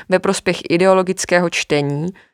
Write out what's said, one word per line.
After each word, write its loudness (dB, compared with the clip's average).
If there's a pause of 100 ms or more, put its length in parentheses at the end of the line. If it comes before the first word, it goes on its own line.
ve 4
prospěch -2 (140)
ideologického 2
čtení, -2 (260)